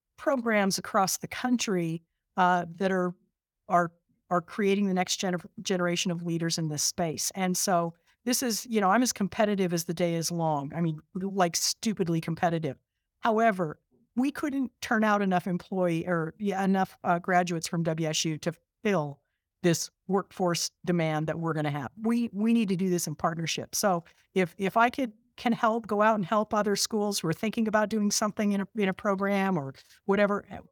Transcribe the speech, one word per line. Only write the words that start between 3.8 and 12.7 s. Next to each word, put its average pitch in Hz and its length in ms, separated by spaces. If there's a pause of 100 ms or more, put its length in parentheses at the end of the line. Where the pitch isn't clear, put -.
are 175 120
creating 196 460
the 185 60
next 180 260
gener-, 180 240 (200)
generation 175 480
of 170 100
leaders 165 380
in 160 80
this 151 160
space. - 500
And 185 240
so 170 380 (280)
this 247 200
is, 233 260
you 220 100
know, 185 120
I'm 233 100
as 247 100
competitive 196 640
as 165 120
the 175 80
day 170 200
is 165 180
long. 156 440
I 165 60
mean, 160 180 (160)
like, 190 400
stupidly 170 680
competitive. 165 560 (440)